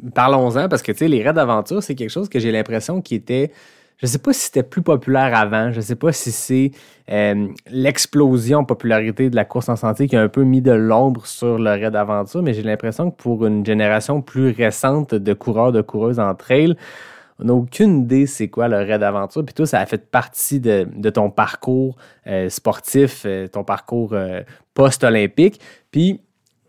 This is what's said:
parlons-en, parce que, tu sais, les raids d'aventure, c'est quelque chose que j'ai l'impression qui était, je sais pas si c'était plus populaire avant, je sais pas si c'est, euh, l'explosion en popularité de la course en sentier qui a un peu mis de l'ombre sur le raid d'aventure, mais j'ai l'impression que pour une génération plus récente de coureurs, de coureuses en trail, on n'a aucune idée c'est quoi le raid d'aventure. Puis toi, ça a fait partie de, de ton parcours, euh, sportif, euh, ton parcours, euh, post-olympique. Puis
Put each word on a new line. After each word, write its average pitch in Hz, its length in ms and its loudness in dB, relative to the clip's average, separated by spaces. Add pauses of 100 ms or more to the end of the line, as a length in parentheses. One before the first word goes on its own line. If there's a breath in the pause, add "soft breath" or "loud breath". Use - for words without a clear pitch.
(140)
parlons-en, 131 540 2
parce 151 140 0
que, 143 100 -4
tu 139 60 -8
sais, 160 100 0
les 131 140 2
raids 135 100 2
d'aventure, 139 500 0
c'est - 120 -8
quelque 120 160 -8
chose 196 180 -6
que 139 100 -2
j'ai 113 140 0
l'impression 113 500 -4
qui 120 140 -6
était, 131 360 -4 (460 soft breath)
je - 80 -4
sais 123 120 -2
pas - 140 0
si - 100 -4
c'était - 200 -2
plus - 200 -4
populaire 131 540 2
avant, 110 360 0
je 117 80 -6
sais 113 160 -6
pas 160 160 0
si - 200 -6
c'est, 131 380 0 (400 loud breath)
euh, 104 380 0 (180)
l'explosion 131 920 2
en 139 40 0
popularité 113 640 0
de 117 80 -2
la 104 80 2
course - 240 -6
en 123 60 2
sentier 113 320 0
qui 131 100 2
a 110 60 6
un 107 60 4
peu 135 160 2
mis 131 180 4
de 127 80 4
l'ombre 113 560 2
sur 117 320 -2
le 110 120 0
raid 104 220 -2
d'aventure, 104 500 -2
mais 143 120 0
j'ai 107 80 -6
l'impression 110 480 -4
que - 60 -10
pour 113 280 -2
une 107 220 0
génération 107 560 0
plus 131 280 0
récente 120 640 0
de 101 200 0
coureurs, 117 380 0
de 113 100 2
coureuses 113 380 -2
en 98 160 0
trail, 160 400 2 (640 loud breath)
on - 60 -8
n'a 120 80 2
aucune 135 480 2
idée 131 240 2
c'est 110 220 -6
quoi 117 200 -2
le 113 80 0
raid 101 240 -2
d'aventure. 101 440 -2
Puis 135 100 -14
toi, 160 120 0
ça 120 140 0
a 98 60 -2
fait - 240 -8
partie - 500 -2
de, 104 340 2
de 104 160 -2
ton 104 200 0
parcours, 131 680 -2 (300 soft breath)
euh, 95 220 -2
sportif, - 760 0
euh, 95 240 -6
ton 101 160 -10
parcours, 110 480 -6
euh, 92 300 -4 (320 soft breath)
post-olympique. 131 840 2 (300 loud breath)
Puis 180 300 0 (480)